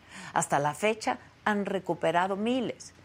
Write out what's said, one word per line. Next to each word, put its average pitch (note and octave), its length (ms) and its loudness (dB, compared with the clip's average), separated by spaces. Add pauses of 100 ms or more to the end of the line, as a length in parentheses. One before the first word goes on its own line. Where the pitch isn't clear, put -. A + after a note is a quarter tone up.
(320)
Hasta E3 260 2
la D3 160 2
fecha A3 440 0 (260)
han G3+ 200 0
recuperado F3+ 680 0
miles, A3 580 -2 (120)